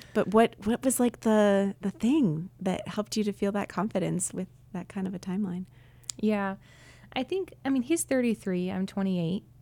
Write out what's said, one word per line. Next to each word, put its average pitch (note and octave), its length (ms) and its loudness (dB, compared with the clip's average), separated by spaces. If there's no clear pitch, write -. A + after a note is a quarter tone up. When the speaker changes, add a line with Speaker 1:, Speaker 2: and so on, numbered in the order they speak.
Speaker 1:
but G3+ 220 2
what, A3+ 300 6
what A#3 200 0
was, C4 160 2
like, A#3+ 200 2
the, G3+ 600 4
the G3 100 -2
thing G3+ 600 2
that F#3 260 -2
helped G#3 300 -4
you G#3+ 80 2
to G#3 80 -2
feel G3+ 200 -2
that G3+ 180 -4
confidence F3 640 -2
with F#3 140 -6
that F3+ 160 -8
kind F#3+ 160 -6
of G3 80 -6
a F3+ 40 -8
timeline? F#3 460 -4
Speaker 2:
Yeah. G3+ 380 -2
I C4 60 -2
think, F4+ 320 -6
I C4+ 60 -2
mean, C4+ 100 2
he's D#4 240 -2
thirty-three, G#3+ 680 0
I'm F#3+ 140 -2
twenty-eight. F#3+ 580 -2